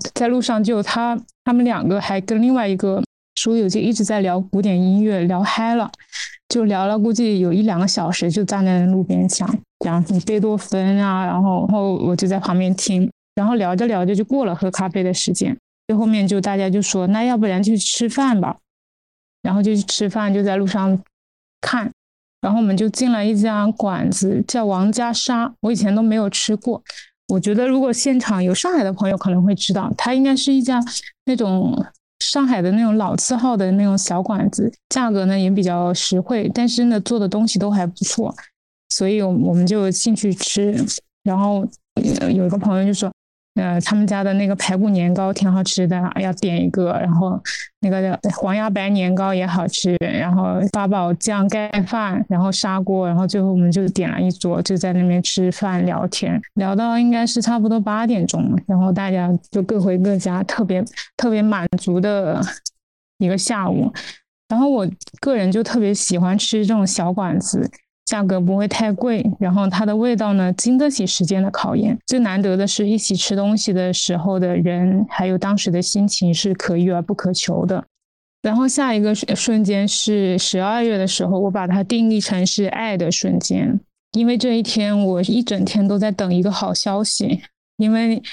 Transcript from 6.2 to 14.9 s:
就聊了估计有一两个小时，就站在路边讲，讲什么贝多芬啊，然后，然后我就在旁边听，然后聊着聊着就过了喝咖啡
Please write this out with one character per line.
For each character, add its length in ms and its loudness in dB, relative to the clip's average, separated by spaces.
就 180 0
聊 200 2
了 140 0
估 120 2
计 280 2
有 120 2
一 120 2
两 160 2
个 80 2
小 240 0
时， 180 -2
就 140 0
站 200 0
在 220 2
路 180 2
边 240 0
讲， 220 -2
讲 220 0
什 80 -2
么 140 2
贝 120 0
多 160 0
芬 480 0
啊， 220 -2
然 160 0
后， 280 2
然 60 2
后 200 0
我 200 0
就 120 -2
在 120 0
旁 200 0
边 160 0
听， 340 0
然 120 0
后 80 2
聊 200 0
着 120 0
聊 180 0
着 80 0
就 120 0
过 200 0
了 80 -2
喝 160 -2
咖 200 -4
啡 120 -2